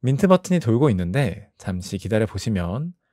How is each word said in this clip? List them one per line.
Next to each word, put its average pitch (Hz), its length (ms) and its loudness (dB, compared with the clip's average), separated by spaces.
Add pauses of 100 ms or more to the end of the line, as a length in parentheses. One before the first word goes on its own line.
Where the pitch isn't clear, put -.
민트 139 260 2
버튼이 180 320 4
돌고 120 300 2
있는데 101 680 -2
잠시 92 400 -8
기다려 104 280 0
보시면 104 680 -4 (180)